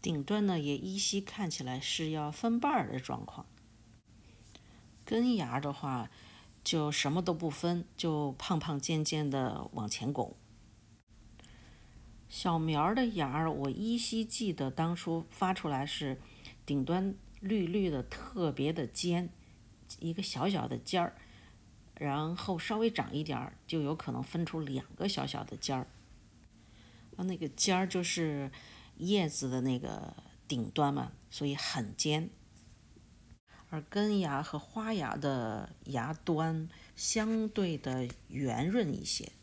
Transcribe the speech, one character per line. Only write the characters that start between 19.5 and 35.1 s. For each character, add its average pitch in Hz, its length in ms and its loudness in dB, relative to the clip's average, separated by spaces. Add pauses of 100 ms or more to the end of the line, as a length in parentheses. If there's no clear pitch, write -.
一 165 120 -2
个 165 80 -4
小 160 280 0
小 185 180 0
的 123 100 -2
尖 175 240 0
儿， - 140 0 (800)
然 151 400 0
后 175 240 -2
稍 214 200 -2
微 226 120 4
长 - 240 -4
一 151 80 0
点 147 160 -2
儿， 123 260 -6
就 160 180 0
有 143 120 2
可 156 160 -6
能 123 100 -2
分 170 240 -2
出 160 140 -4
两 135 260 -2 (120)
个 202 120 0
小 135 160 0
小 - 200 -4
的 - 120 -10
尖 135 200 0
儿。 127 100 -2 (1300)
啊， 180 60 -4
那 185 140 0
个 165 120 -2
尖 185 280 4
儿 185 100 4
就 180 160 0
是 151 480 0 (460)
叶 180 320 4
子 135 200 0
的 127 120 2
那 127 180 2
个 - 380 -6 (320)
顶 117 220 0
端 143 220 4
嘛， 139 200 -2 (180)
所 - 160 -4
以 143 80 0
很 101 420 -4
尖。 156 320 2 (1400)
而 156 140 -6
根 208 380 4
芽 143 200 2
和 - 160 -4
花 220 380 -4
芽 156 220 0